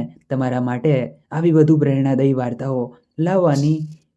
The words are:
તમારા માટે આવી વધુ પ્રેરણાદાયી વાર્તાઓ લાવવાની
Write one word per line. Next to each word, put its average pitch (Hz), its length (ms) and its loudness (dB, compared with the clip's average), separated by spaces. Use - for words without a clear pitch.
તમારા 127 300 -2
માટે 123 340 -2
આવી 165 220 0
વધુ 156 240 4
પ્રેરણાદાયી 135 640 2
વાર્તાઓ 127 420 -6
લાવવાની 160 600 2